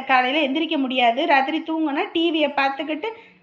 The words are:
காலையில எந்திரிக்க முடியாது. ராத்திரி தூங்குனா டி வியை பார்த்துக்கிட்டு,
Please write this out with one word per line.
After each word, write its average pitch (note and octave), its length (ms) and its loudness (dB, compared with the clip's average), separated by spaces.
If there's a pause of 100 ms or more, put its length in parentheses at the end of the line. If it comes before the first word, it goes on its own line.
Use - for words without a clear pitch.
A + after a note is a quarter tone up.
காலையில C4 380 2
எந்திரிக்க D#4+ 300 -2
முடியாது. B3+ 440 2 (100)
ராத்திரி C#4+ 280 2 (100)
தூங்குனா D#4+ 340 -2 (100)
டி E4 180 0
வியை D4+ 180 0 (100)
பார்த்துக்கிட்டு, C#4+ 500 -2 (340)